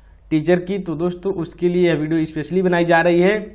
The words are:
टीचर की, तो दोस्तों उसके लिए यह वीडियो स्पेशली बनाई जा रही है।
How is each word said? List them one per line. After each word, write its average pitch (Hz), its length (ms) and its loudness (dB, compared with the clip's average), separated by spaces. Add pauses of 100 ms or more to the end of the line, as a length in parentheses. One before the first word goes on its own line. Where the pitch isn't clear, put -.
(300)
टीचर 156 260 2
की, 185 240 -2
तो 175 160 -6
दोस्तों 180 380 -4
उसके 170 360 -4
लिए 175 200 2
यह 160 60 2
वीडियो 156 300 0
स्पेशली 160 360 -4
बनाई 180 240 2
जा 170 160 4
रही 175 200 4
है। 202 180 2 (160)